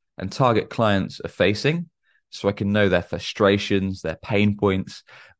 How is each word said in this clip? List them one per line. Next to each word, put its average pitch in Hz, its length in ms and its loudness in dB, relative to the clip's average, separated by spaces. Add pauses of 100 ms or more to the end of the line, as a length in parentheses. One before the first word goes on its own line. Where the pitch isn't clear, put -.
(180)
and 92 120 -8
target 117 400 2
clients 101 540 -2
are - 60 -10
facing, 139 600 0 (400)
so - 200 -4
I - 20 2
can 101 220 -2
know 104 160 4
their 87 120 4
frustrations, 98 1000 0
their 80 160 -6
pain 104 400 0
points, 95 460 -2 (360)